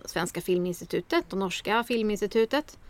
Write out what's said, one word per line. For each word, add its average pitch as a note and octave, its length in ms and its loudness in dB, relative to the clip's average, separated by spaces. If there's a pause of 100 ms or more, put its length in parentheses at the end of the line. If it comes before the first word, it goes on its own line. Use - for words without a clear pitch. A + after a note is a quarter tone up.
Svenska E3+ 360 -4
Filminstitutet F3+ 920 0
och F#3+ 60 -2
Norska G3 460 0
Filminstitutet. A3+ 920 2 (120)